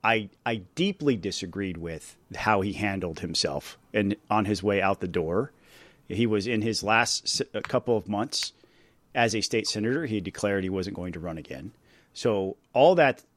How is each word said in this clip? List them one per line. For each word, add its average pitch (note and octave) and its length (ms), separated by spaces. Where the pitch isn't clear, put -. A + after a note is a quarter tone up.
I, A2 240
I A#2 120
deeply D#3 400
disagreed F#2 600
with E2 380
how G#2+ 240
he F#2+ 140
handled F#2 460
himself - 560
and G2+ 220
on G#2+ 140
his G2 180
way G2+ 180
out G2 200
the F#2 80
door. F2 420
He A2+ 200
was G#2 200
in A2+ 160
his A2 220
last A2+ 400
s-, - 280
a G#2 80
couple A#2+ 360
of G2+ 120
months - 440
as A#2 180
a G#2+ 60
state A2 260
senator. B2 400
He A2 100
had G2 60
declared G2 400
he F#2+ 80
wasn't F#2+ 240
going F2+ 200
to E2+ 40
run E2 200
again. D2+ 340
So G2 420
all D#3+ 220
that D3 300